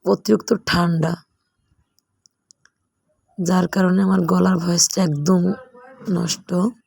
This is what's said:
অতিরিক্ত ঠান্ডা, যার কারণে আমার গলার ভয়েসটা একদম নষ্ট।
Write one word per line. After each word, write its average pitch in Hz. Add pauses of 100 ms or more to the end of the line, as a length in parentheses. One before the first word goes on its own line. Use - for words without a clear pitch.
অতিরিক্ত - (200)
ঠান্ডা, 170 (2250)
যার 180
কারণে 185
আমার 190 (120)
গলার 185
ভয়েসটা 175 (100)
একদম 156 (760)
নষ্ট। - (360)